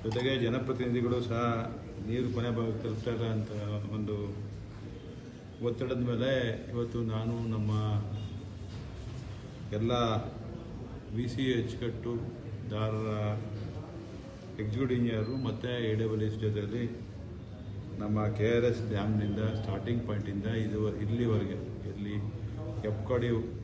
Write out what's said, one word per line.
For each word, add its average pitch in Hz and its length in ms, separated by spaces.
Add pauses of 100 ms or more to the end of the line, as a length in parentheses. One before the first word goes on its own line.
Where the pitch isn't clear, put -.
ಜೊತೆಗೆ 123 400
ಜನಪ್ರತಿನಿಧಿಗಳು 120 760
ಸಹ 113 500 (360)
ನೀರು 117 260
ಕೊನೆ 120 160
ಭಾಗಕ್ಕೆ 113 340
ತಲುಪ್ತಾ 107 280
ಇಲ್ಲ 113 120
ಅಂತ 107 260 (440)
ಒಂದು 104 420 (1300)
ಒತ್ತಡದ 120 320
ಮೇಲೆ 120 340 (400)
ಇವತ್ತು 120 300
ನಾನು 113 480
ನಮ್ಮ 107 220 (2000)
ಎಲ್ಲ 113 180 (1200)
ವಿ 120 120
ಸಿ 120 360
ಅಚ್ಚುಕಟ್ಟು 117 520 (560)
ದಾರರ 107 680 (1200)
ಎಕ್ಸಿಕ್ಯೂಟಿವ್ 123 380
ಇಂಜಿನಿಯರು 117 440
ಮತ್ತು 113 240
ಎ 117 260
ಡಬ್ಲ್ಯೂ 110 340
ಎಸ್ 104 120
ಜೊತೆಯಲ್ಲಿ 107 680 (960)
ನಮ್ಮ 107 280
ಕೆ 107 300
ಆರ್ 117 80
ಎಸ್ 110 240
ಡ್ಯಾಮ್ನಿಂದ 104 500
ಸ್ಟಾರ್ಟಿಂಗ್ 107 680
ಪಾಯಿಂಟಿಂದ 101 380
ಇದು 107 520
ಇಲ್ಲಿವರೆಗೆ, 104 920
ಇಲ್ಲಿ 104 240 (720)
ಎಪ್ಕಾಡಿ 117 440 (320)